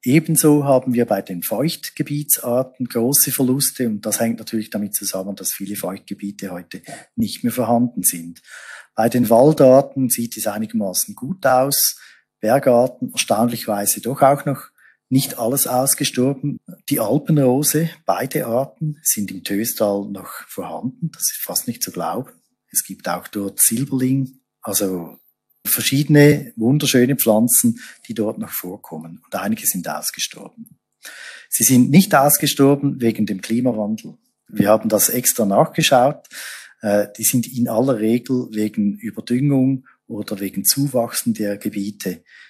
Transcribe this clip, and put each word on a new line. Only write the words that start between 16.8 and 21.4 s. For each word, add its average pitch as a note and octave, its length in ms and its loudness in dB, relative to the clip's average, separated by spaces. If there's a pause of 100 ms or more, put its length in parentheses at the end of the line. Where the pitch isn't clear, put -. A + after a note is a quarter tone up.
Die - 100 0
Alpenrose, D3 920 2 (160)
beide B2 400 -2
Arten, C#3 560 -4
sind G2+ 300 -4
im F#2 100 -12
Töstal G2+ 680 -2
noch F#2+ 200 -12 (160)
vorhanden. D#3 680 -8
Das - 100 -12
ist - 200 -4